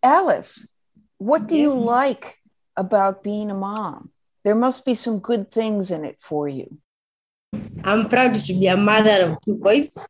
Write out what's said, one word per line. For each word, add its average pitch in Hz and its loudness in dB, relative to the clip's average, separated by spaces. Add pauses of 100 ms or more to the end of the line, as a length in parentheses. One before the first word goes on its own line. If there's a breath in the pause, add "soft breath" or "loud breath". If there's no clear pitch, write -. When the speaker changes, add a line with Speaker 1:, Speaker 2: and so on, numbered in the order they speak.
Speaker 1:
Alice, 285 0 (480)
what 277 0
do 330 0
you 294 2
Speaker 2:
Yes. 247 -2
Speaker 1:
like 247 -2 (380)
about 196 0
being 208 -6
a - -6
mom? 196 -10 (340)
There 208 4
must 254 0
be 247 0
some 220 -6
good 220 -4
things 214 -2
in 156 -6
it - -14
for 147 -4
you. 139 -12 (1040)
Speaker 2:
I'm 208 0
proud 247 2
to 196 -4
be 185 2
a 185 4
mother 214 4
of 160 -4
two 208 -4
boys. 254 2 (120)